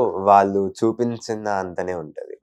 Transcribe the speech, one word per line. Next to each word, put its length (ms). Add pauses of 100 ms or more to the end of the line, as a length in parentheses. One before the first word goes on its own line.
(200)
వాళ్ళు 560
చూపించిన 760
అంతనే 440
ఉంటది, 500